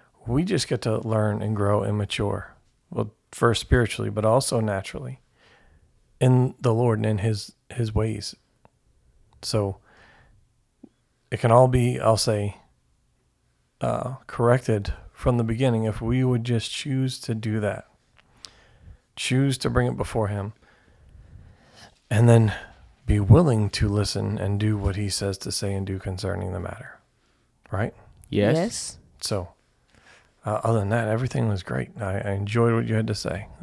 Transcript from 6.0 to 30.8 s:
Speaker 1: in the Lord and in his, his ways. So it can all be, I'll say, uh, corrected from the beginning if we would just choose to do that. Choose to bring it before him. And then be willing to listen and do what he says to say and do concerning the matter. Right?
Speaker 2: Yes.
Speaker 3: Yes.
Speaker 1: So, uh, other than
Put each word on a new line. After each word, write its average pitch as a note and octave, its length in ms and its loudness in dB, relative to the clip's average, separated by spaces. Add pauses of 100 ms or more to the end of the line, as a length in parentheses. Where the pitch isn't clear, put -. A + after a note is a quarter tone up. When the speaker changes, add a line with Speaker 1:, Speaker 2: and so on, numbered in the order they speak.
Speaker 1:
in B2+ 400 4
the A#2+ 140 2
Lord A2+ 260 2
and A2 60 0
in A2 140 0
his, G#2+ 320 -2 (180)
his A2 240 -4
ways. A2 420 -4 (1080)
So G2+ 340 -2 (1500)
it A2 100 -4
can A2+ 120 4
all B2+ 160 10
be, B2 320 2
I'll A2 180 4
say, G#2 400 -2 (1200)
uh, B2 360 -4 (100)
corrected A#2 680 2 (180)
from B2 260 0
the A#2+ 60 0
beginning A2+ 400 0
if A2 180 -4
we B2 220 0
would B2 200 2
just A#2 280 -2
choose C3 480 -4
to A#2 160 -6
do G#2+ 240 -4
that. G#2 260 -4 (1300)
Choose C3 440 0
to - 100 -2
bring B2 180 2
it B2 100 -4
before G#2+ 320 -4
him. G2+ 240 -6 (1600)
And A#2 180 4
then A2+ 280 6 (500)
be G#2+ 140 4
willing A2 520 6
to A2 160 -2
listen G2+ 520 -2
and G2+ 200 -2
do G#2+ 180 0
what G2 180 -2
he G#2 140 -4
says G2 300 -4
to - 120 -8
say G2 220 -4
and G2 120 -4
do F#2+ 140 -6
concerning F#2 520 -6
the F#2 80 -6
matter. - 400 -12 (720)
Right? G#2+ 220 -2 (360)
Speaker 2:
Yes. G2+ 260 2
Speaker 3:
Yes. - 420 -4 (240)
Speaker 1:
So, F#2 280 -6 (960)
uh, G#2+ 180 -2
other A2+ 160 2
than G2 100 -2